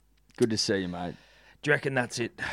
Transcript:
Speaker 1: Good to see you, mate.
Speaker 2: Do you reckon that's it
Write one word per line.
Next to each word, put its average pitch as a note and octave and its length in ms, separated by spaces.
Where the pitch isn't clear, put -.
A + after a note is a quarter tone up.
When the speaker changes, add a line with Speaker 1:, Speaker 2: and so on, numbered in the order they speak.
Speaker 1:
Good A#2+ 140
to A2 60
see G2+ 220
you, F#2 100
mate. F2 260
Speaker 2:
Do D3 80
you - 40
reckon C#3 200
that's B2 240
it A#2 220